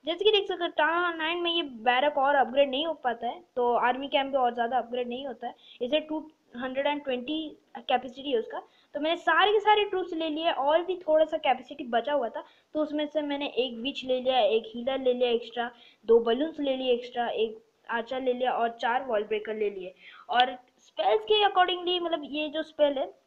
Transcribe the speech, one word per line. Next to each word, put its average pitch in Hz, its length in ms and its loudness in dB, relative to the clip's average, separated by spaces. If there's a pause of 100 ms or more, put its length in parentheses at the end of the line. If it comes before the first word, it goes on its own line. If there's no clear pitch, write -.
जैसे 339 200 -4
कि 427 80 6
देख 403 160 2
सकते 349 160 -4
हैं, 339 80 -2
Town 330 300 2
Hall 339 160 -2
nine 330 200 -2
में 349 120 -2
ये 339 120 -2
barrack 262 560 2
और 277 160 4
upgrade 269 360 4
नहीं 277 160 -2
हो 320 80 -4
पाता 233 320 -4
है, 320 180 -8 (120)
तो 240 180 2
army 254 340 0
कैंप 269 220 0
भी 269 80 0
और 240 160 2
ज़्यादा 240 240 0
upgrade 233 300 -4
नहीं 262 180 -8
होता 240 200 -10
है। 254 80 -10 (280)
इसे 269 180 0
टू 311 300 -8 (260)
हंड्रेड 262 300 -4
एंड 285 180 0
ट्वेंटी 285 540 -6 (200)
कैपेसिटी 262 520 -4
है 240 80 2
उसका, 277 220 -6 (340)
तो 294 60 -4
मैंने 320 160 0
सारे 339 360 4
के 427 80 4
सारे 415 240 4
troops 370 280 -4
ले 320 160 -2
लिए 320 220 0
और 302 320 2
भी 359 140 -4
थोड़ा 311 280 4
सा 311 120 -2
capacity 277 480 -2
बचा 240 280 0
हुआ 254 160 0
था, 277 160 -10 (300)
तो 302 80 2
उसमें 302 240 -2
से 294 160 -2
मैंने 285 260 -4
एक 240 260 -2
witch 262 300 -6
ले 254 160 0
लिया, 254 180 2
एक 220 280 4
healer 254 320 -4
ले 254 140 2
लिया 247 180 2
extra, 233 400 -2 (360)
दो 226 120 8
balloons 254 420 0
ले 269 160 0
लिए 262 160 0
extra, 240 360 -2
एक 220 300 -2 (320)
archer 233 320 -4
ले 254 100 0
लिया 247 200 0
और 233 180 0
चार 247 340 -2
wall 214 200 0
breaker 214 300 -4
ले 214 160 -2
लिए। 185 240 -12 (340)
और 254 280 2 (220)
spells 427 460 0
के 415 200 4
accordingly, 359 580 2
मतलब 330 220 -4
ये 302 240 -4
जो 302 140 -4
spell 294 360 0
है 294 140 -4 (140)